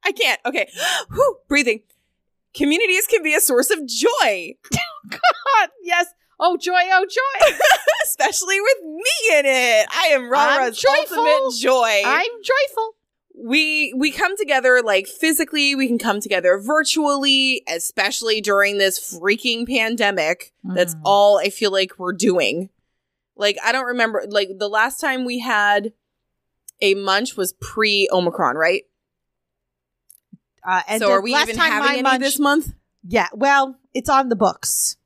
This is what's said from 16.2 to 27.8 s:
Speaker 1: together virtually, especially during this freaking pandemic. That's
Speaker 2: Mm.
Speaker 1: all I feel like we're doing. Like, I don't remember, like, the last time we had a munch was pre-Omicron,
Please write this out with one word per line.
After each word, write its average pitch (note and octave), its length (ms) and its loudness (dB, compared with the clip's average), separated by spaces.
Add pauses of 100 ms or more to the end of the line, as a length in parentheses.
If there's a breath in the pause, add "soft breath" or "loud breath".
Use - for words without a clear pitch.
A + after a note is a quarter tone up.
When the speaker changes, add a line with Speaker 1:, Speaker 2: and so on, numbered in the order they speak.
Speaker 1:
together G3 420 0
virtually, C#4 1080 0
especially A3 720 -4
during G3+ 360 2
this F#3+ 200 0 (200)
freaking A3+ 480 -2
pandemic. G#3+ 840 -2 (120)
That's F3+ 320 -2
Speaker 2:
Mm. D#3 80 -16
Speaker 1:
all G3+ 340 6
I F3 100 0
feel G3 240 -2
like F#3+ 260 -2
we're F3+ 140 -6
doing. F3+ 560 0 (680)
Like, G3+ 280 -2
I A#3 80 0
don't C4 140 -2
remember, A3+ 420 -2
like, G3+ 200 -2 (100)
the G#3 100 -4
last G#3+ 320 -2
time C4 240 -4
we B3 140 -6
had G#3 540 0 (920)
a G3 120 4
munch G3 420 -2
was F#3 180 -4
pre-Omicron, F#3 1000 0